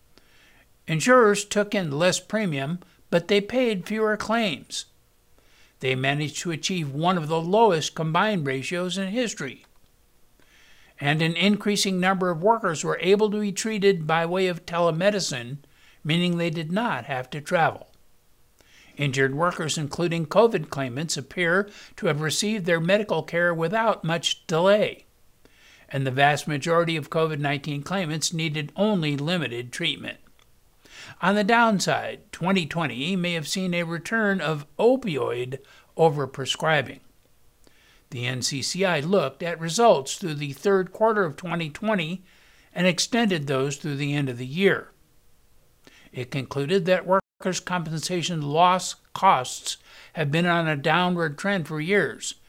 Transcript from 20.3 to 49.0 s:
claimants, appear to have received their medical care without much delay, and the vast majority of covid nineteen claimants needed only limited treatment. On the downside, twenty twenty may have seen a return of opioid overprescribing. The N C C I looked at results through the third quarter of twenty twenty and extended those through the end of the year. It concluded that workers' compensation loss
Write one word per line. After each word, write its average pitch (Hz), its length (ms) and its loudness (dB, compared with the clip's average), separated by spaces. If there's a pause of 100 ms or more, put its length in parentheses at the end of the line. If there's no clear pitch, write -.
claimants, 139 460 -4
appear 175 520 0 (280)
to 214 100 -6
have 147 140 2
received 202 460 -2
their 175 120 4
medical 170 460 0
care 175 280 0
without 185 520 0
much 165 420 -2
delay, 180 600 2 (840)
and 139 180 -2
the 127 60 -2
vast 139 340 4
majority 165 500 0
of 147 140 -8
covid 160 300 0
nineteen 143 420 -4
claimants 160 500 -2
needed 156 440 -4
only 185 400 2
limited 135 560 -4
treatment. 143 460 -6 (1000)
On 190 140 2
the 208 100 2
downside, 185 760 2 (100)
twenty 180 360 0
twenty 151 500 -4
may 175 160 -2
have 160 160 -4
seen 185 260 -2
a 175 80 0
return 190 580 -2
of 151 240 -2 (140)
opioid 135 800 0 (400)
overprescribing. 147 1040 0 (1120)
The 123 140 -4
N 127 140 -4
C 139 200 -4
C 175 220 -2
I 175 160 2
looked 160 420 0
at 170 160 -6
results 170 560 2
through 160 200 -6
the 143 180 -6
third 190 400 0
quarter 214 320 2
of 151 100 -4
twenty 170 340 -6
twenty 180 540 -4 (500)
and 175 140 0
extended 180 600 0
those 139 280 0
through 147 200 -6
the 143 180 -2
end 143 140 0
of 120 100 -6
the 127 80 -8
year. 151 460 0 (1200)
It 123 180 -8
concluded 143 540 -2
that 180 240 2
workers' 185 500 0
compensation 165 800 -4
loss 175 540 4 (200)